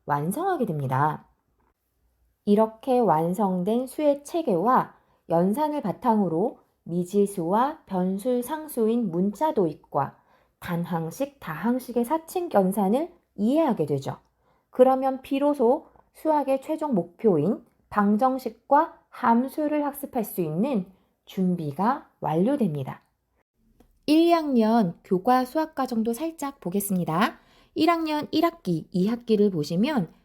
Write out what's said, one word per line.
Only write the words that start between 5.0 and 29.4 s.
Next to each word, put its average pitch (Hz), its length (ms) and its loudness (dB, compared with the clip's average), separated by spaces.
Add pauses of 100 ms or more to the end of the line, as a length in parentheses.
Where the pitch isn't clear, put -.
연산을 226 540 0
바탕으로 202 760 0 (240)
미지수와 202 1040 -2
변수 190 560 -2
상수인 240 680 -2
문자 208 420 -2
도입과 156 640 -4 (440)
단항식, 170 800 -6
다항식의 233 640 -4
사칙 320 500 -4
연산을 202 580 0 (220)
이해하게 240 520 0
되죠. 135 320 -6 (520)
그러면 262 520 4
비로소 285 680 0 (260)
수학의 277 480 0
최종 302 320 -4
목표인 185 720 0 (260)
방정식과 254 1080 0 (120)
함수를 269 760 0
학습할 277 380 -6
수 208 180 -6
있는 185 460 -2 (380)
준비가 180 840 -2 (120)
완료됩니다. 160 840 -2 (1080)
일 330 240 6
학년 233 720 2
교과 247 400 2
수학 311 300 -4
과정도 233 400 -2
살짝 311 460 -8
보겠습니다. 185 800 -2 (360)
일 320 160 2
학년 311 400 -2
일 302 160 2
학기, 180 440 -4
이 180 160 0
학기를 214 440 2